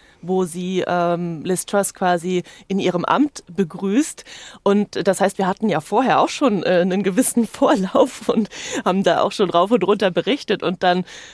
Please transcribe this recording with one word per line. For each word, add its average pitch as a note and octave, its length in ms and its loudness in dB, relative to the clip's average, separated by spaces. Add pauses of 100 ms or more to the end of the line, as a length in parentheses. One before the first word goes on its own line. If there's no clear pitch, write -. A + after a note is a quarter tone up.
(220)
wo F#3 220 -2
sie, F3+ 420 -4
ähm, E3+ 600 -2
Liz F3+ 200 -2
Truss G3+ 280 0
quasi F3+ 500 0 (240)
in G3 120 -2
ihrem F3 260 0
Amt - 440 0
begrüßt. G3 760 -4 (360)
Und G3+ 460 0
das F#3+ 140 2
heißt, G3 160 0
wir F#3+ 100 -2
hatten G3 220 -2
ja D#3 100 0
vorher G#3 400 2
auch C#4 100 2
schon, G#3+ 340 0
äh, F3+ 180 2
einen F#3+ 220 0
gewissen G#3 440 0
<laughs> - 40 -12
Vorlauf - 760 0
und G#3+ 220 0 (340)
haben F#3+ 200 0
da E3+ 180 2
auch G3+ 100 0
schon F#3+ 180 0
rauf F3 220 2
und G#3 140 2
runter G3 260 2
berichtet. F#3+ 500 -2
Und F3+ 220 -4
dann F3+ 220 2 (280)